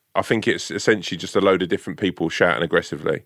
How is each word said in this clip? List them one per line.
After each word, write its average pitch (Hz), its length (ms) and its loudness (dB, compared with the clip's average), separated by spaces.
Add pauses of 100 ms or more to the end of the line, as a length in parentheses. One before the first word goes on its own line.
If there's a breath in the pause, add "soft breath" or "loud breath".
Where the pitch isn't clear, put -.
(160)
I 98 60 2
think 110 260 0
it's 82 240 -2
essentially 101 460 0
just - 180 -6
a 104 60 4
load 95 220 4
of 85 60 -4
different 92 300 -4
people 87 300 -2
shouting 87 340 2
aggressively. 80 640 -2